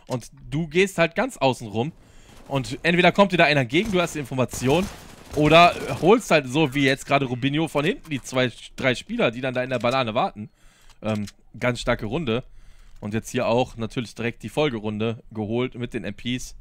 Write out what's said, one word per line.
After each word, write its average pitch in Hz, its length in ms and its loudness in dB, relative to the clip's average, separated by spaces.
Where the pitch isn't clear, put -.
Und 123 220 -8
du 156 180 -4
gehst 180 300 0
halt 165 180 2
ganz 233 220 -4
außen 127 300 0
rum. 113 240 -2
Und 135 360 -4
entweder 175 280 6
kommt 196 200 4
dir 180 60 2
da 165 80 6
einer 143 160 4
entgegen, 165 300 0
du 180 100 2
hast 165 140 -4
die 151 40 -4
Information, 131 680 0
oder 160 400 8
holst 208 300 4
halt 147 160 4
so 135 260 0
wie 143 120 2
jetzt 135 200 0
gerade 139 200 2
Rubinho 135 420 -2
von 143 160 0
hinten 208 260 -4
die 135 120 -4
zwei, 127 300 0
drei 123 200 0
Spieler, 214 340 -2
die 117 120 -6
dann 131 120 -4
da 127 80 -2
in 127 80 -6
der 127 100 -2
Banane 120 360 0
warten. 123 340 -4
Ähm, 104 260 -4
ganz 120 220 -2
starke 120 240 -2
Runde. 123 380 -4
Und 107 140 -8
jetzt 110 160 -6
hier 120 160 -2
auch 117 320 0
natürlich 113 380 -8
direkt 113 260 -6
die 113 80 -12
Folgerunde 113 800 -2
geholt 113 460 -4
mit 120 180 -10
den 101 120 -8
M 104 100 -8
Ps. 123 460 -6